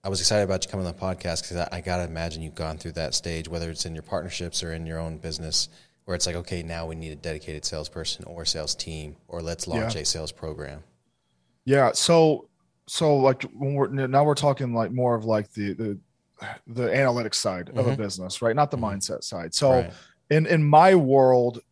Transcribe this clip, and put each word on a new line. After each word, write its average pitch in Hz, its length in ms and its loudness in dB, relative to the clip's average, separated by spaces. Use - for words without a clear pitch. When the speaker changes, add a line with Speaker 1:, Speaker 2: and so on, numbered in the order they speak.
Speaker 1:
I 98 60 -6
was 95 100 -2
excited 104 240 2
about 92 200 -2
you - 60 -10
coming 95 160 -6
on 85 80 -6
the - 60 -16
podcast 90 500 -6
'cause 87 80 -8
I, 85 140 -4
I 87 100 -8
gotta 90 220 -4
imagine 82 400 -8
you've 76 100 -12
gone 80 240 -8
through 82 160 -12
that 78 220 -6
stage, 82 340 -6
whether 82 220 -6
it's 78 160 -8
in 82 80 -10
your 80 80 -12
partnerships 87 600 -8
or 82 100 -8
in 82 120 -8
your 80 140 -8
own 80 180 -8
business, 80 520 -6
where 90 100 -6
it's 87 120 -2
like, 85 80 -6
"Okay, 85 260 -8
now 82 240 -8
we 82 100 -10
need 80 160 -12
a 73 40 -14
dedicated 76 500 -10
salesperson 80 600 -8
or 82 200 -12
sales 78 300 -4
team, 76 400 -12
or 85 140 -10
let's 82 260 -8
launch 90 280 -4
Speaker 2:
Yeah. 78 60 -6
Speaker 1:
a - 40 -8
sales 80 260 -4
program." 73 520 -12
Speaker 2:
Yeah. 135 280 4
So, 160 560 4
so, 151 280 2
like, 131 280 4
when 135 320 -6
we're, 139 120 2
n-, 135 240 -2
now 139 140 6
we're 147 100 4
talking, 139 380 0
like, 113 180 0
more 123 240 2
of, 110 80 -4
like, 107 300 0
the, 101 200 -4
the, 101 240 -4
the 120 220 -4
analytics 120 460 0
side 92 340 -4
of 127 80 -6
a 131 60 2
Speaker 1:
Mm-hmm. 123 180 0
Speaker 2:
business, 95 400 -8
right? 117 120 2
Not 143 160 2
the 147 60 -4
Speaker 1:
Mm-hmm. 107 220 -4
Speaker 2:
mindset - 260 -6
side. 87 300 -10
So 139 180 4
Speaker 1:
Right. 120 220 2
Speaker 2:
in, 156 160 4
in 165 160 4
my 156 320 10
world 131 680 6